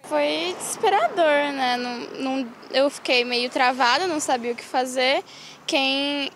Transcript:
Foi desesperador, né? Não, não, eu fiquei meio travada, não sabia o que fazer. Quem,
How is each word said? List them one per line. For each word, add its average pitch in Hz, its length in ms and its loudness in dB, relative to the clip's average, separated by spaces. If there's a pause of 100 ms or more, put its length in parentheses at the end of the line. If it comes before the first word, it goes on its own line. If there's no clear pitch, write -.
Foi 302 540 -2
desesperador, 370 960 2
né? 254 240 0
Não, 247 220 -6 (220)
não, 262 320 -4 (180)
eu 277 180 4
fiquei 247 360 0
meio 247 240 -2
travada, 262 580 2
não 311 120 -2
sabia 240 340 -2
o - 20 -18
que - 80 -14
fazer. 262 600 0 (420)
Quem, 277 720 0